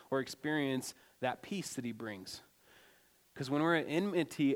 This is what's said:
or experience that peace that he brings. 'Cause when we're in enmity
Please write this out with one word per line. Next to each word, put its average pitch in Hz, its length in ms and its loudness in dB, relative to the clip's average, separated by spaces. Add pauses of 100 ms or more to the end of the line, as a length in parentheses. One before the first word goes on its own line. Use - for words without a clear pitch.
or 135 100 2
experience 135 720 0 (280)
that 127 200 0
peace - 340 -6
that 127 100 -6
he 117 60 -4
brings. 110 500 -10 (920)
'Cause 135 160 -6
when 147 120 2
we're 165 140 6
in 156 120 2
enmity 156 680 2